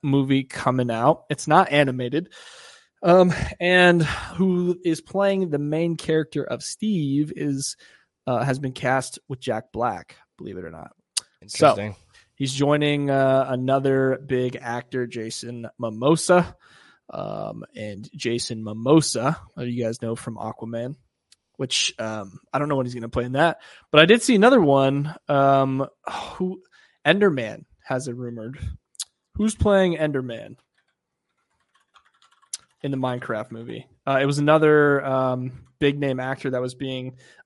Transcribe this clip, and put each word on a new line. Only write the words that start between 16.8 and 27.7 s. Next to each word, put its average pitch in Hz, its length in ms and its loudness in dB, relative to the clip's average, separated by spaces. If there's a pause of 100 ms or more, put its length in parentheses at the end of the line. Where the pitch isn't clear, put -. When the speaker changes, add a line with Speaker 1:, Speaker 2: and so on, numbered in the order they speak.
Speaker 1:
Um, 52 540 -8 (120)
and 107 400 -12
Jason 117 480 -6
Momoa, 123 720 2 (200)
uh, 139 60 -10
you 120 220 -4
guys 113 180 -6
know 117 140 -6
from 117 200 -12
Aquaman, 117 600 -10 (600)
which, - 440 -4
um, 107 400 -8 (120)
I 127 60 -2
don't 147 100 -2
know 147 80 -2
what 127 100 -2
he's 123 80 -10
gonna 117 140 -10
play 123 160 -4
in 123 80 -6
that, 156 280 0 (320)
but 151 80 6
I 165 60 8
did 226 160 6
see 247 120 2
another 226 260 6
one. 143 540 2 (140)
Um, 139 580 2 (240)
who, - 520 -8 (440)
Enderman 143 580 0 (200)